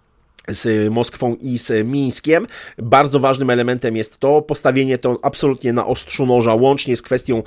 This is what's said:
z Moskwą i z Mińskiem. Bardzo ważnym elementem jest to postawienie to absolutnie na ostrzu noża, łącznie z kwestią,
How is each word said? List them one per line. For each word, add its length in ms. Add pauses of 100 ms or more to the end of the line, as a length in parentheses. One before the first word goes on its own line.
(480)
z 460
Moskwą 420
i 220
z 300
Mińskiem. 600 (300)
Bardzo 420
ważnym 300
elementem 460
jest 220
to 240
postawienie 560
to 240
absolutnie 520
na 140
ostrzu 380
noża, 300
łącznie 400
z 60
kwestią, 460